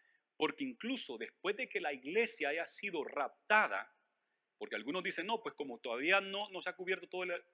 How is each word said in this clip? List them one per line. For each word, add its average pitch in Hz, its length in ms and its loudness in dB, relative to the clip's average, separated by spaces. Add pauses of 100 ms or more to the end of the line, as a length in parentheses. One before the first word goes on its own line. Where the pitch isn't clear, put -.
(360)
Porque 151 280 0
incluso 131 540 -2
después 139 380 -4
de 240 120 -4
que 202 120 -4
la 156 140 -2
iglesia 151 560 2
haya 165 160 0
sido 170 380 0
raptada, 135 920 2 (600)
porque - 180 -6
algunos 135 260 -4
dicen, 170 240 0
"No, 220 160 -2
pues - 140 -8
como 131 240 -8
todavía 139 400 2
no, 196 300 -4
no 185 120 -10
se - 80 -6
ha 180 60 -4
cubierto 180 320 -4
todo 180 160 -4
el, 175 200 -4 (100)